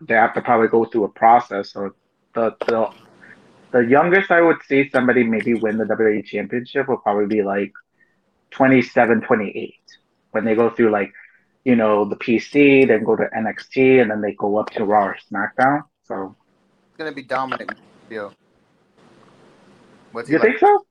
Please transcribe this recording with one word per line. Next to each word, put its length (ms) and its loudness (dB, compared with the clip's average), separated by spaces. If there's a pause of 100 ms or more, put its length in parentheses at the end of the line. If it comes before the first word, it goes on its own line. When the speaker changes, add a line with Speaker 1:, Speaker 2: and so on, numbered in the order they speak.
Speaker 1:
they 140 -4
have 200 2
to 60 -6
probably 280 2
go 180 0
through 180 -2
a 60 -2
process. 640 0
So 180 -10 (420)
the, 240 -4 (100)
the, 220 -2 (840)
the 80 2
youngest 500 2
I 100 4
would 260 2
see 220 0
somebody 340 2
maybe 300 -2
win 240 -2
the 80 -2
W 240 0
W 120 0
E 20 -8
Championship 680 -6
will 80 -2
probably 300 -2
be, 160 -2
like, 320 -4 (800)
twenty-seven, 680 2
twenty-eight. 640 -4 (480)
When 160 -6
they 80 0
go 160 0
through, 220 2
like, 200 -2 (520)
you 100 2
know, 340 2
the 60 -6
P 240 -2
C, 460 4
then 180 2
go 140 0
to 200 -2
N 120 -4
X 200 -12
T, 300 2
and 100 2
then 120 -6
they 140 -6
go 220 -4
up 140 -4
to 140 -6
Raw 220 0
or 100 -8 (160)
SmackDown. 500 -4 (220)
So 320 -12 (540)
Speaker 2:
It's 80 -20
gonna 120 -10
be 140 -14
Dominic 440 -6 (400)
Mysterio. 240 -12 (1800)
What's 160 -10
he 60 -2
Speaker 1:
You 40 4
Speaker 2:
like 120 4
Speaker 1:
think 100 -4
so? 300 2